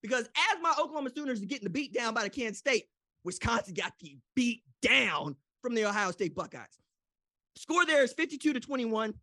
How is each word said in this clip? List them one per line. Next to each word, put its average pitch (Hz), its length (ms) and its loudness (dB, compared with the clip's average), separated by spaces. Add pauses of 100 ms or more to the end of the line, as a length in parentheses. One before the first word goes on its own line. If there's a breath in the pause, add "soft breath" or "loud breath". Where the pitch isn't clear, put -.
Because 240 220 0
as 339 380 2
my 330 180 2
Oklahoma 294 360 -2
Sooners 262 260 -4
are 202 40 -8
getting 214 200 -8
the 190 40 -2
beat 226 240 -4
down 226 220 -2
by 226 80 0
the 202 60 -2
Kansas 220 280 -6
State, - 280 0 (380)
Wisconsin 196 520 -4
got 180 240 -6
the 139 180 -18 (180)
beat 240 280 0 (180)
down 165 540 2 (260)
from 240 140 -4
the 220 100 2
Ohio 202 260 0
State 175 240 -4
Buckeyes. 139 440 -10 (760)
Score 339 300 2
there 294 180 6
is 247 100 0
fifty-two 302 400 0
to 254 60 0
twenty-one. 220 640 -2